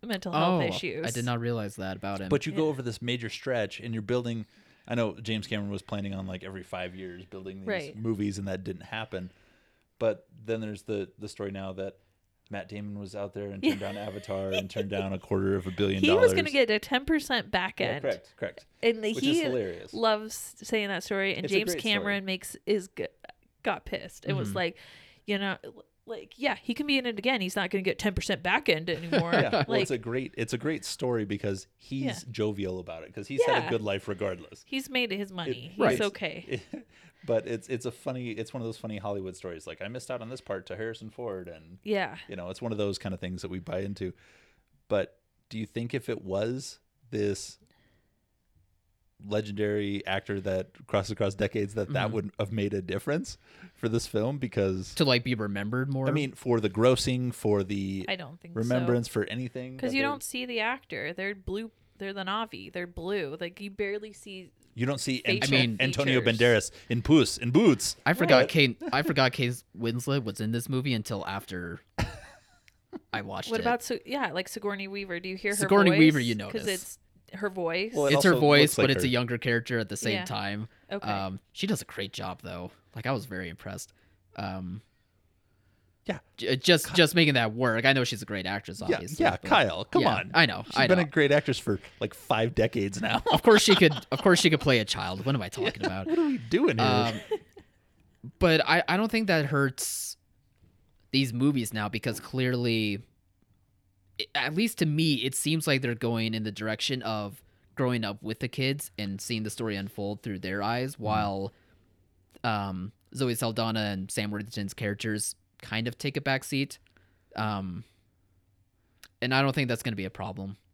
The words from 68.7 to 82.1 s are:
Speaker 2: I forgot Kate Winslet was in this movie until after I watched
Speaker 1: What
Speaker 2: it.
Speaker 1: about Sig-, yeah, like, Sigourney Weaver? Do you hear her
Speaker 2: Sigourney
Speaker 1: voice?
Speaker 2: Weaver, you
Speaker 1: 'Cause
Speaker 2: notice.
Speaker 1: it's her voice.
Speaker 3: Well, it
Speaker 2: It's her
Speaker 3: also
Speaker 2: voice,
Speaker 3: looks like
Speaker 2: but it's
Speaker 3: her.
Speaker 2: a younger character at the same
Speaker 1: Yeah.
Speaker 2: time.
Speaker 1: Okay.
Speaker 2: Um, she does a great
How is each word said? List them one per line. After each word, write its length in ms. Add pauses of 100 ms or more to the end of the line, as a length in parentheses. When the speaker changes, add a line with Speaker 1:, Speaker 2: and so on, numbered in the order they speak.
Speaker 2:
I 100
forgot 300
Kate 320 (160)
Winslet 460
was 160
in 100
this 160
movie 260
until 320
after 540 (1300)
I 80
watched 280
Speaker 1:
What 120
Speaker 2:
it. 20
Speaker 1:
about 180
Sig-, 240
yeah, 280
like, 160
Sigourney 400
Weaver? 320
Do 80
you 80
hear 140
her 40
Speaker 2:
Sigourney 360
Speaker 1:
voice? 80
Speaker 2:
Weaver, 200
you 160
Speaker 1:
'Cause 180
Speaker 2:
notice. 140
Speaker 1:
it's 320 (400)
her 100
voice. 440
Speaker 3:
Well, 140
it 60
Speaker 2:
It's 120
her 80
Speaker 3:
also 80
Speaker 2:
voice, 200
Speaker 3:
looks 160
like 60
Speaker 2:
but 80
it's 120
Speaker 3:
her. 40
Speaker 2:
a 20
younger 280
character 420
at 100
the 80
same 180
Speaker 1:
Yeah. 100
Speaker 2:
time. 420 (240)
Speaker 1:
Okay. 180
Speaker 2:
Um, 300 (140)
she 140
does 140
a 40
great 280